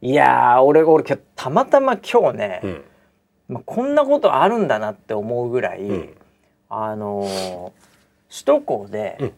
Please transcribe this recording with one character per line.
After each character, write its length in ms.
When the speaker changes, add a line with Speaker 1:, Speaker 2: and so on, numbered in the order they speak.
Speaker 1:
い 120
や 460
ー、 20
俺、 220
俺、 200
今 140
日、 40
た 140
ま 160
た 160
ま 160
今 340
日 60
ね、 260
Speaker 2:
う 40
ん。 160
Speaker 1:
ま 100
あ、 60
こ 180
ん 100
な 120
こ 160
と 140
あ 120
る 120
ん 100
だ 100
な 120
っ 40
て 180
思 300
う 60
ぐ 100
ら 160
い、 60
Speaker 2:
う 120
ん。 240
Speaker 1:
あ 260
の 300
ー、 460
首 320
都 0
高 260
で 500